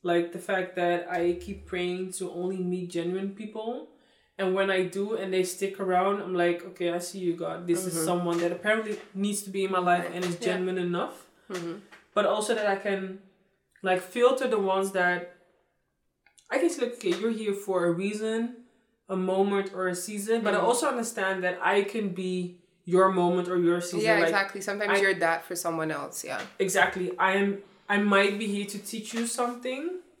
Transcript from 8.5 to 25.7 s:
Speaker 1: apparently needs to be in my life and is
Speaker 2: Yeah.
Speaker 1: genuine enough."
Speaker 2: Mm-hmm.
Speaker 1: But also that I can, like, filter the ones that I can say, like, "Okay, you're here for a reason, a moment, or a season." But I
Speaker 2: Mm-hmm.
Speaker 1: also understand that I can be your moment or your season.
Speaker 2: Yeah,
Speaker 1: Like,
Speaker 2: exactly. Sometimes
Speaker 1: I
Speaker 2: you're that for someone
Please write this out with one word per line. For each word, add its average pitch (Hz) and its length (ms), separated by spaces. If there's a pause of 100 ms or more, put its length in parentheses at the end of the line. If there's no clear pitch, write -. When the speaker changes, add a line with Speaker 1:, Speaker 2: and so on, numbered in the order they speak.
Speaker 1:
apparently 214 440 (160)
needs 202 300
to 196 60
be 190 160
in 190 60
my 185 80
life 175 340
and 180 100
is 175 160
Speaker 2:
Yeah. - 140
Speaker 1:
genuine 185 240
enough." 175 380 (360)
Speaker 2:
Mm-hmm. 170 240 (380)
Speaker 1:
But 208 120
also 214 300
that 214 100
I 196 120
can, 190 420 (640)
like, 185 180
filter 262 460
the 214 100 (160)
ones 190 200
that 180 420 (1120)
I 269 80
can 339 120
say, 262 160
like, 233 80
"Okay, 180 260
you're 226 120 (120)
here 208 100
for 190 320
a 175 60
reason, 220 720 (460)
a 190 80
moment, 196 580
or 185 140
a 175 60 (120)
season." 214 340
But 202 120
I 214 40
Speaker 2:
Mm-hmm. 185 100
Speaker 1:
also 247 200
understand 196 560
that 180 180
I 196 220
can 202 260 (140)
be 180 380 (240)
your 190 260
moment 175 380
or 180 80
your 175 240
season. 175 260
Speaker 2:
Yeah, 220 120
Speaker 1:
Like, 165 100
Speaker 2:
exactly. 196 320
Sometimes 202 360
Speaker 1:
I 196 40
Speaker 2:
you're 190 260
that 165 200
for 180 100
someone 160 340